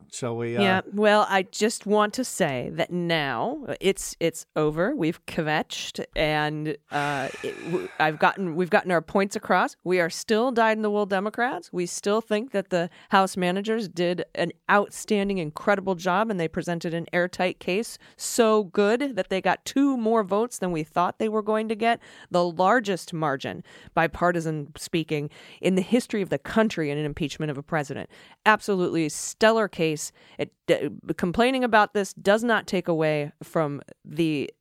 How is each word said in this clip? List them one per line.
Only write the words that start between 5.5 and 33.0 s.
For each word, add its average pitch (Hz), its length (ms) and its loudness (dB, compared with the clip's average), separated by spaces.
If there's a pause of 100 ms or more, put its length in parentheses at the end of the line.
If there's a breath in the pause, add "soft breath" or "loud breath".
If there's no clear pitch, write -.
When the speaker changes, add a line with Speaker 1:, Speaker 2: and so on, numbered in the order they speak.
Speaker 2:
and, 151 640 -2 (140)
uh, 143 360 -2 (160)
it, - 220 -8
w-, 160 240 -4 (100)
I've 156 200 0
gotten, 180 360 2
we've 175 140 -2
gotten 196 220 2
our 165 100 2
points 196 340 0
across. 208 480 0
We 180 160 2
are 170 120 2
still 233 400 0
dyed-in-the-wool 214 560 2
Democrats. 214 680 -4
We 180 140 -2
still 208 340 0
think 214 300 -2
that 196 180 -2
the 175 200 0 (200 loud breath)
House 190 260 4
managers 196 540 0
did 175 340 0 (120)
an 170 160 -2 (200)
outstanding, 196 680 0
incredible 190 560 0
job, 185 340 0
and 196 100 -2
they 165 80 0
presented 170 460 -4
an 170 180 -4
airtight 180 480 0
case, 190 380 -4 (180 soft breath)
so 214 500 2
good 220 520 0
that 185 120 -2
they 190 120 -2
got - 240 0
two 277 320 2
more 226 260 2
votes 202 360 -2
than 185 120 -2
we 156 120 -2
thought 175 360 -2
they 220 100 0
were 214 140 -2
going 220 240 0
to 220 80 -4
get, 226 240 2 (320 loud breath)
the 180 180 2
largest 190 640 2
margin, 139 520 -4 (320 loud breath)
bipartisan 160 840 0
speaking, 156 520 -4 (320 loud breath)
in 185 140 2
the 185 60 2
history 226 400 0
of 165 80 -4
the 147 100 0
country 196 520 0
in 143 60 -4
an 151 80 -2
impeachment 151 460 -4
of 131 60 -8
a 143 60 -10
president. 143 440 -6 (380 loud breath)
Absolutely 180 640 2
stellar 220 580 2
case. 160 280 -2 (420 soft breath)
It, 147 160 -6 (160)
uh, 147 200 2 (280)
complaining 247 460 0
about 214 320 4
this 202 180 -2
does 214 300 2
not 226 240 0
take 180 200 -2
away 156 440 0 (100)